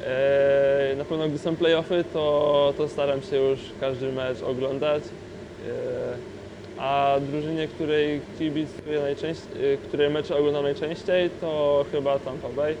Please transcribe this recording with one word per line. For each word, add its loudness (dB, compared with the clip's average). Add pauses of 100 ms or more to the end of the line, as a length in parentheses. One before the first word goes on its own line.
E, 4
na -4
pewno, 0
gdy 0
są -2
play-offy, 4 (100)
to, 4
to 0
staram 0
się -2
już 4 (200)
każdy -2
mecz -4
oglądać. 0
E, -12 (1040)
a 2 (140)
drużynie, -2
której 0 (160)
kibicuję -2
najczęściej, -2
e, 0
której 0
mecze 0
oglądam 2
najczęściej, 0 (120)
to 2
chyba 0
Tampa -8
Bay -2